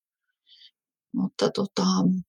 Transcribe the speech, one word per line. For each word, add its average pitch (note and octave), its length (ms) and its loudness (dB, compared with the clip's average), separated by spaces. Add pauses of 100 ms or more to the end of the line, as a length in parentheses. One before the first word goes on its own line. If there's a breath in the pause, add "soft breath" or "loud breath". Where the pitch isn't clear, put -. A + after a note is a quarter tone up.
(1120 soft breath)
Mutta - 380 -2
tota, G3 340 -2 (440)